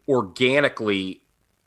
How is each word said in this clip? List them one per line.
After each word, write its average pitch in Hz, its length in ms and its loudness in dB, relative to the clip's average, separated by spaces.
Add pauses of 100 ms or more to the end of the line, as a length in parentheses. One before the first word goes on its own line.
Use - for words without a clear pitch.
organically, 117 1120 0 (440)